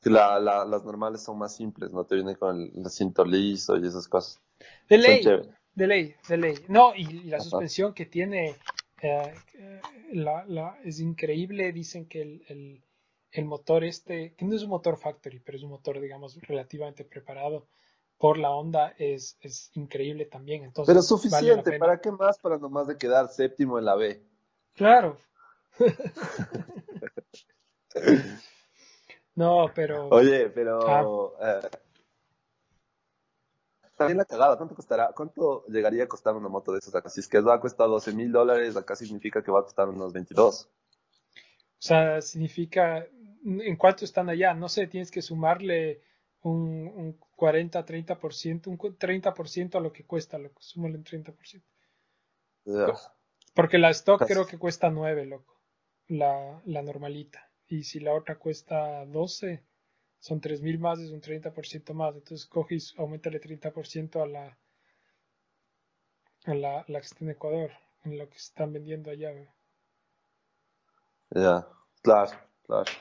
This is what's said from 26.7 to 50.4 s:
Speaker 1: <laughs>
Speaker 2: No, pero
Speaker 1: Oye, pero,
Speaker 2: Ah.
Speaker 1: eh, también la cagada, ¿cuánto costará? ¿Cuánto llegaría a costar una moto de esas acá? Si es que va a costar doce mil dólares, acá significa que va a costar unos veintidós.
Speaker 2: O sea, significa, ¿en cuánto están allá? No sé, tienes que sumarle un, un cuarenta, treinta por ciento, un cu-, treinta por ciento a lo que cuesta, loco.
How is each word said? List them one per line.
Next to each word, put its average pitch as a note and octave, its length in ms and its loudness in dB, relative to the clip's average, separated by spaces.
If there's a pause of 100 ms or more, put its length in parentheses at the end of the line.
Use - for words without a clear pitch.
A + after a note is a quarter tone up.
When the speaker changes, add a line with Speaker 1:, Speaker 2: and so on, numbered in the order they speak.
Speaker 1:
<laughs> - 540 2 (880)
Speaker 2:
No, E3+ 400 4
pero D3 340 -4
Speaker 1:
Oye, B2+ 400 6
pero, A2+ 300 -2 (600)
Speaker 2:
Ah. G#2 240 0
Speaker 1:
eh, F#2+ 60 -10 (2250)
también D#3 220 2
la F#3+ 80 2
cagada, C3 320 4
¿cuánto D#3+ 160 -10
costará? A#2 420 -2
¿Cuánto D3+ 520 -2
llegaría A2 380 2
a - 20 -12
costar - 280 -2
una G2+ 140 -8
moto F#2+ 220 -6
de F#2+ 80 -2
esas F#2+ 160 -12
acá? F2+ 140 -4
Si - 100 -10
es - 80 -10
que A2 120 4
va A2+ 140 6
a A#2+ 60 4
costar A#2 280 0
doce A2 260 0
mil A#2 180 -4
dólares, A#2+ 440 4
acá G2 200 -6
significa G#2+ 480 -6
que G2 80 -4
va F#2+ 80 6
a G2+ 40 0
costar G2 260 -2
unos F#2+ 220 -8
veintidós. G2 600 2 (640)
Speaker 2:
O - 40 -20 (380)
sea, D#3+ 440 4
significa, E3 840 -2 (400)
¿en G3 300 -4
cuánto F#3+ 300 4
están F3+ 240 -2
allá? F3 260 2
No E3+ 140 -8
sé, G3 180 -2
tienes F3+ 240 -10
que F3 100 -8
sumarle D#3+ 800 -2 (400)
un, E3 540 -4
un D#3+ 240 -12 (160)
cuarenta, E3 500 0
treinta E3 320 -8
por D3+ 160 -10
ciento, E3 380 -8
un F3 60 -10
cu-, G3+ 160 -8
treinta F#3+ 420 -2
por E3 140 -10
ciento F3+ 280 -6
a F3 40 0
lo D#3+ 120 -6
que - 100 -20
cuesta, D#3 360 -8
loco. C#3+ 240 -18